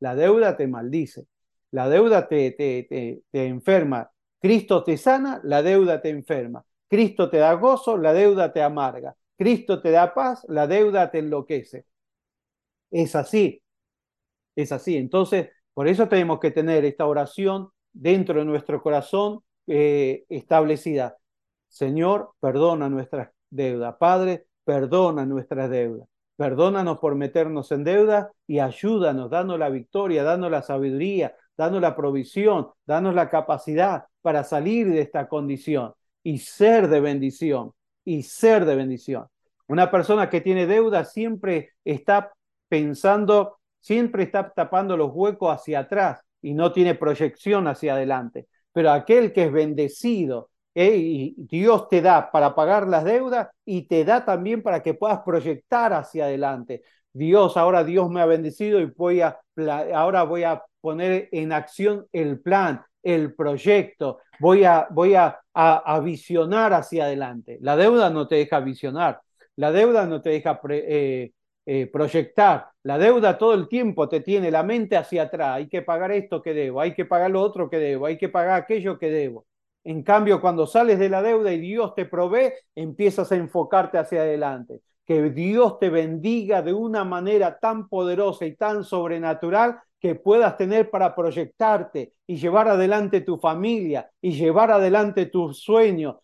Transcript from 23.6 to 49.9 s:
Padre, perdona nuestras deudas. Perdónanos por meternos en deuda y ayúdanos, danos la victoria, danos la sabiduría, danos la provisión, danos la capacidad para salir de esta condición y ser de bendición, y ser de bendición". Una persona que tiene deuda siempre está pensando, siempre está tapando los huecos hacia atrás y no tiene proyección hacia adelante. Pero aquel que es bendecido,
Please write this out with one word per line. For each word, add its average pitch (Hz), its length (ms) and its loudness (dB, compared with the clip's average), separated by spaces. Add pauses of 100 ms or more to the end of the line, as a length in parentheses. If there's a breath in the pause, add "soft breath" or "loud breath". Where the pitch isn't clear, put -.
Padre, 185 480 0 (160)
perdona 147 640 0
nuestras 135 440 -6
deudas. 117 360 -6 (300)
Perdónanos 165 640 -2
por 143 180 -2
meternos 151 560 -4
en 143 100 -4
deuda 208 480 2 (160)
y 147 140 -2
ayúdanos, 139 720 -2
danos 180 280 -4
la 151 120 -2
victoria, 156 520 -4
danos 170 300 -2
la 143 100 -4
sabiduría, 139 720 -4 (220 soft breath)
danos 180 240 -2
la 175 160 0
provisión, 143 720 -2 (180)
danos 175 280 -2
la 170 140 0
capacidad 156 760 -2 (160)
para 147 240 -2
salir 196 440 -2
de 160 120 2
esta 143 260 -4
condición 139 680 -6 (280)
y 151 160 -6
ser 214 500 2
de 147 120 4
bendición, 139 720 -2 (320)
y 156 180 -4
ser 220 440 2
de 143 100 2
bendición". 131 500 -6 (420)
Una 180 220 2
persona 196 380 2
que 170 140 -2
tiene 185 240 0
deuda 208 380 2
siempre 202 680 -6 (140)
está 202 480 0 (360)
pensando, 196 920 2 (220)
siempre 226 440 -2
está 196 280 -4
tapando 185 460 -2
los 143 160 -2
huecos 190 400 0
hacia 151 260 -6
atrás 190 400 -2 (220)
y 147 100 -8
no 170 200 0
tiene 175 220 2
proyección 160 760 -2
hacia 139 260 -4
adelante. 131 540 -6 (240)
Pero 160 180 4
aquel 214 420 4
que 180 120 2
es 147 80 0
bendecido, 151 960 -2 (240)